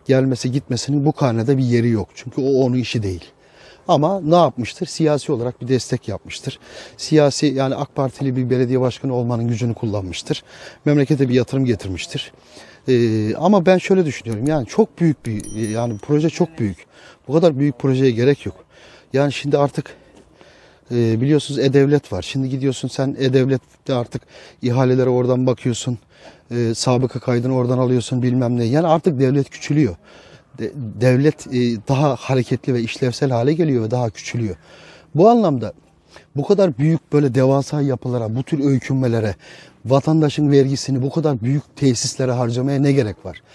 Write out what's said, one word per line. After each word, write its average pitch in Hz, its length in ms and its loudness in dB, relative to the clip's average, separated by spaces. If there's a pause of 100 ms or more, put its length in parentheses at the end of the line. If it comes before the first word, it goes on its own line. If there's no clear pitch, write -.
gelmesi 131 460 0
gitmesinin 139 540 -2
bu 156 60 2
karnede 123 460 0
bir 131 60 0
yeri 120 260 2
yok. 107 260 -2
Çünkü - 260 -8
o 131 220 2
onun 127 120 0
işi 123 280 -4
değil. 92 200 -6 (640)
Ama 170 320 2
ne 160 160 2
yapmıştır? 147 500 0
Siyasi 151 460 -2
olarak 123 300 -4
bir 123 60 -10
destek 127 400 -2
yapmıştır. - 520 -10 (380)
Siyasi, 147 480 2
yani 135 300 0
ak 139 200 -8
Partili 135 400 -2
bir 127 140 -2
belediye 127 320 2
başkanı 127 320 -4
olmanın 120 340 -2
gücünü 117 260 -2
kullanmıştır. 101 720 -6 (420)
Memlekete 143 440 2
bir 120 40 0
yatırım 131 320 0
getirmiştir. 98 680 -6 (560)
Ee, 110 480 2
ama 180 300 2
ben 185 120 6
şöyle 185 280 2
düşünüyorum, 117 420 -6
yani 151 180 0
çok - 340 0
büyük 160 260 0
bir, 107 440 -6
yani 113 320 -4
proje 151 280 0
çok - 300 -2
büyük. 101 180 -2 (500)
Bu 127 60 -6
kadar 160 260 4
büyük 143 200 0
projeye 131 320 2
gerek 123 340 2
yok. 101 100 -8 (580)
Yani 139 200 2
şimdi 143 240 -2
artık, 143 380 -2 (960)
e, 117 300 2
biliyorsunuz 139 380 0
E-Devlet 139 540 4
var. 92 80 -4
Şimdi 135 280 -4
gidiyorsun 131 380 -4
sen 135 320 -4
E-Devlet'te 131 760 0
artık 120 280 -4 (400)
ihalelere 127 480 2
oradan 123 380 0
bakıyorsun. 123 500 -2 (540)
E, 117 220 0
sabıka 127 460 0
kaydını 123 360 -2
oradan 127 220 0
alıyorsun 127 460 0
bilmem 123 340 0
ne. 120 60 0
Yani 143 240 0
artık 160 320 2
devlet 135 300 2
küçülüyor. 143 460 0 (640)
De-, 117 160 -6
devlet, 127 720 0
e, 120 400 -2
daha 139 280 2
hareketli 131 580 -2
ve 120 80 0
işlevsel 123 480 -2
hale 127 240 0
geliyor 156 300 0
ve 110 80 -4
daha 123 180 -2
küçülüyor. 107 460 -8 (600)
Bu 175 140 6
anlamda 156 440 0 (640)
bu 135 120 -4
kadar 190 300 2
büyük 156 360 0
böyle 147 220 2
devasa 135 460 2
yapılara, 123 540 -4
bu 131 80 -4
tür 143 220 -2
öykünmelere, 123 720 0 (500)
vatandaşın 147 640 2
vergisini 135 500 2
bu 139 80 -2
kadar 143 320 -2
büyük 135 340 -4
tesislere 127 560 -2
harcamaya 127 480 -2
ne 143 120 4
gerek 120 340 0
var? - 160 -14 (140)